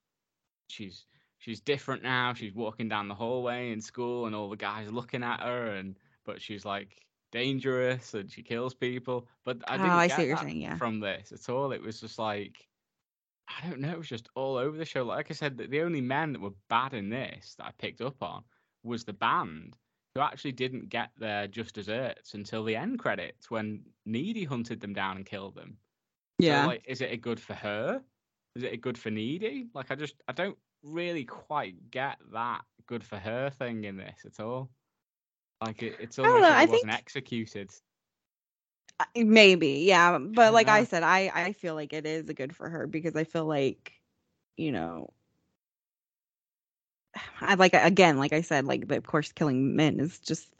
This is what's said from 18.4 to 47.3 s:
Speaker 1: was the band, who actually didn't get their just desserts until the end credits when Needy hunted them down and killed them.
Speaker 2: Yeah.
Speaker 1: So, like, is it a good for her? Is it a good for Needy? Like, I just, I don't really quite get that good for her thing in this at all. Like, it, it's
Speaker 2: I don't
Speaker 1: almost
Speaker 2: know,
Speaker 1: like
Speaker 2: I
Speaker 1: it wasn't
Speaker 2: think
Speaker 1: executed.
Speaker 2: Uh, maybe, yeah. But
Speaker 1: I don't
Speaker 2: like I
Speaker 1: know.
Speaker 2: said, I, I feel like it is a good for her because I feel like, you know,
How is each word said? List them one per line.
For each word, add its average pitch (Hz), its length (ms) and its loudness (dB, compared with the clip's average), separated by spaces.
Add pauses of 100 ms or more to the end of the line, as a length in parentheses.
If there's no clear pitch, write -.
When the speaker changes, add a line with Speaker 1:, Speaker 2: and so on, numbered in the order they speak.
Speaker 1:
was 117 220 -8
the 107 80 -12
band, 104 640 -2 (380)
who 131 60 -4
actually 143 320 -4
didn't 127 380 -6
get 117 260 -4
their 104 320 -4
just 113 260 -10
desserts 110 600 -8
until 104 300 -8
the 110 120 -2
end 208 220 -6
credits 98 520 -6
when 107 340 -6 (220)
Needy 180 380 -4
hunted 120 360 -6
them 101 120 -8
down 98 240 -4
and 98 100 -12
killed 98 280 -12
them. 95 240 -20 (600)
Speaker 2:
Yeah. 143 280 4
Speaker 1:
So, - 0 -
like, 127 200 -4
is 127 140 -8
it 123 120 -4
a 117 40 -6
good 113 240 -6
for - 140 -12
her? 113 480 -4 (520)
Is 120 100 -10
it 101 80 -6
a 117 40 -10
good 117 220 -6
for 113 120 -6
Needy? 139 640 -6
Like, 135 160 -10
I 139 60 -4
just, 147 320 -12
I 127 40 -8
don't 175 260 -6 (240)
really 165 420 -6
quite 113 640 -8
get 131 280 -6 (140)
that 113 300 -4 (240)
good 117 180 -8
for 104 140 -12
her 117 320 -4
thing 120 340 -6
in 98 120 -8
this 95 300 -16
at 101 140 -18
all. 127 300 -8 (920)
Like, 110 200 -8
it, 113 160 -8
it's 113 240 -12
Speaker 2:
I - 60 6
don't 466 140 8
Speaker 1:
almost 339 80 10
Speaker 2:
know, - 0 -
Speaker 1:
like 269 120 8
Speaker 2:
I 330 40 8
Speaker 1:
it - 20 4
wasn't 466 240 2
Speaker 2:
think - 0 -
Speaker 1:
executed. 110 800 -6 (1300)
Speaker 2:
Uh, - 40 2 (120)
maybe, 190 720 8
yeah. 175 320 8
But 220 340 8
Speaker 1:
I - 20 4
don't 226 80 10
Speaker 2:
like 220 60 6
I 214 160 8
Speaker 1:
know. - 0 -
Speaker 2:
said, 175 180 0
I, 185 320 4
I 175 180 -2
feel 170 220 -6
like 151 180 -8
it 151 140 -6
is 156 220 -4
a 156 60 -4
good 139 200 -8
for - 140 -10
her 156 180 -6
because 156 300 -4
I 156 80 2
feel 160 220 -4
like, 139 460 0 (640)
you 156 160 -2
know, 85 400 -6 (2250)